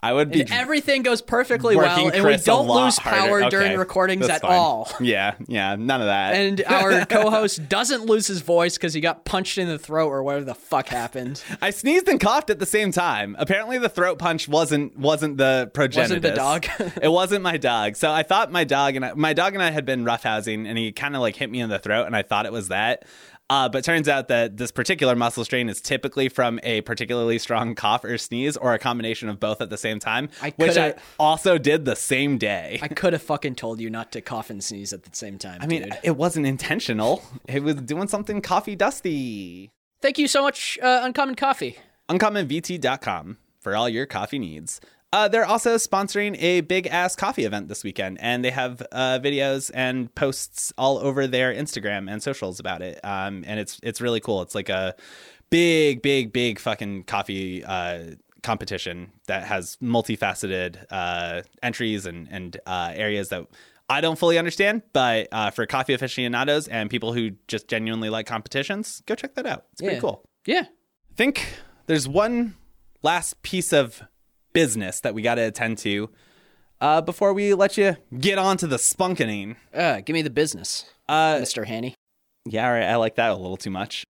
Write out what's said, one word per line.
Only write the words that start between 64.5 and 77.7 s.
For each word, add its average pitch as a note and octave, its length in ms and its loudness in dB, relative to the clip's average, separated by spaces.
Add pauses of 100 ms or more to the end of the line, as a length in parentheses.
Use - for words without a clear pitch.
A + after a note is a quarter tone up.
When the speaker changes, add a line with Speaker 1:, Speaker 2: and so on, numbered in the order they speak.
Speaker 1:
But, A#2+ 400 2
uh, G#2+ 180 0
for A2+ 160 -4
coffee C3 280 0
aficionados C3 720 -2
and A2 220 -4
people A2+ 220 -2
who A#2 180 -2 (180)
just - 200 -6
genuinely A2+ 420 -4
like A2 160 -6
competitions, C#3 800 -6
go G#3+ 80 -2
check - 220 -12
that C4+ 100 -8
out. - 260 -8
It's - 80 -18
pretty - 160 -2
Speaker 2:
Yeah. A#2+ 40 -6
Speaker 1:
cool. - 240 -4 (220)
Speaker 2:
Yeah. E4 180 2
Speaker 1:
I - 500 -20
think C4+ 320 0 (400)
there's D3+ 220 0
one G#3+ 460 0 (480)
last D#3+ 400 -2
piece - 300 -2
of C#3 300 2 (500)
business A2 480 0
that A#2+ 140 -2
we A2 80 -6
gotta A#2 240 2
attend A2+ 320 -2
to, G#2 300 -2 (720)
uh, D3+ 220 4
before F#3+ 320 2
we G3+ 200 2
let G3+ 220 2